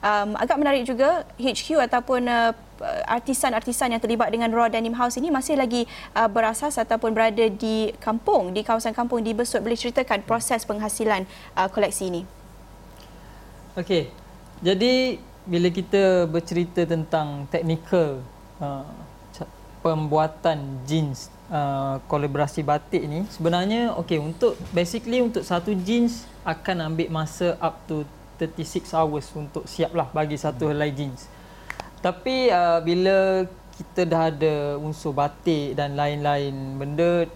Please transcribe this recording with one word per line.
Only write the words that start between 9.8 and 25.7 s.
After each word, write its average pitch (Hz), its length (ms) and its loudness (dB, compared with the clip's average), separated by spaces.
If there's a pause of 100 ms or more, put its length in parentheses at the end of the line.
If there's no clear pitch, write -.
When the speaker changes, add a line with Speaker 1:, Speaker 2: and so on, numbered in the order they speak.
Speaker 1:
proses 233 400 0
penghasilan, 208 560 0 (320)
uh, 190 160 2
koleksi 196 400 0
ini? 175 160 -6 (1500)
Speaker 2:
Okey. 175 320 0 (480)
Jadi, 247 640 2 (240)
bila 175 240 2
kita 185 560 4
bercerita 170 560 0
tentang 151 640 -2
teknikal, 165 720 0 (400)
uh, 139 240 -6 (480)
ca-, - 200 -12 (320)
pembuatan 156 1040 0
jeans, 151 400 0 (240)
uh, 139 560 -2
kolaborasi 143 560 0
batik 147 400 0
ni, 160 240 -4
sebenarnya, 196 720 0
okey, 170 160 -2
untuk, 160 400 0 (160)
basically 226 480 0
untuk 226 240 0
satu 185 320 0